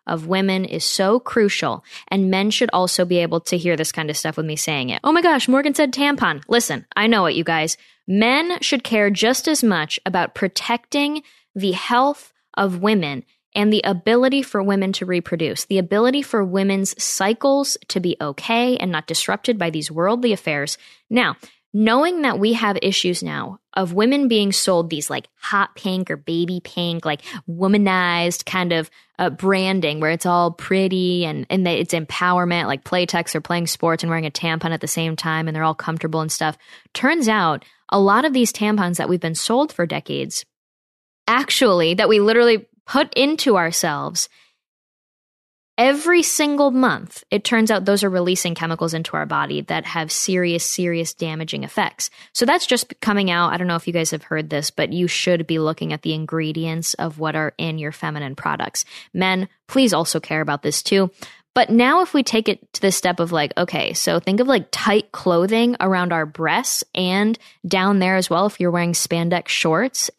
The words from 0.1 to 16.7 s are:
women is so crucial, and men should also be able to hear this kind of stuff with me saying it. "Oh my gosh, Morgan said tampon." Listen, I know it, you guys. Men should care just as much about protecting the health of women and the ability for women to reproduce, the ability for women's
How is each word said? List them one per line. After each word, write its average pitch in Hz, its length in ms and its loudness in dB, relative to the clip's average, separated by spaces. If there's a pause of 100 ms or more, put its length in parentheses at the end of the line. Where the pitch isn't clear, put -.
women 190 380 0
is - 200 -6
so 202 340 2
crucial, 196 640 0 (240)
and 190 240 2
men 196 180 2
should 220 240 0
also 180 320 2
be 175 140 2
able 165 220 0
to - 160 -2
hear 170 180 0
this 156 160 -2
kind 156 180 -4
of 147 80 -4
stuff 156 200 -6
with 160 80 -4
me 156 100 -4
saying 143 340 -4
it. 110 140 -4
"Oh 285 80 2
my 339 100 4
gosh, 330 260 4
Morgan 277 280 2
said 285 180 2
tampon." 269 540 0
Listen, 226 480 0
I 208 120 2
know 220 200 4
it, 151 80 0
you 165 80 -2
guys. 160 340 -2 (300)
Men 262 540 2
should 262 220 -2
care 208 260 2
just 220 380 0
as 302 160 0
much 185 420 0
about 185 300 -2
protecting 285 880 -2 (320)
the 196 160 -2
health 247 600 0 (220)
of 185 300 -2
women 185 420 0 (300)
and 208 180 2
the 214 100 2
ability 247 600 2
for 220 180 -4
women 196 320 0
to 190 140 -6
reproduce, 170 580 -2
the 190 140 0
ability 226 420 2
for 233 220 0
women's 196 500 0 (100)